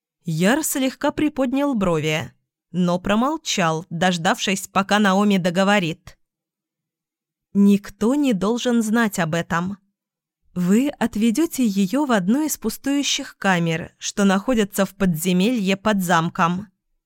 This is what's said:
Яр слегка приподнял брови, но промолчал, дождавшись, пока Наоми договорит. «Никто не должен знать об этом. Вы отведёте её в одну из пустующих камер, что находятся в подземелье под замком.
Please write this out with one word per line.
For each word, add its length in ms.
Яр 400
слегка 480
приподнял 640
брови, 580
но 260
промолчал, 920
дождавшись, 800
пока 300
Наоми 400
договорит. 800
«Никто 600
не 200
должен 480
знать 360
об 160
этом. 440
Вы 380
отведёте 720
её 400
в 80
одну 320
из 140
пустующих 800
камер, 600
что 260
находятся 600
в 100
подземелье 800
под 260
замком. 640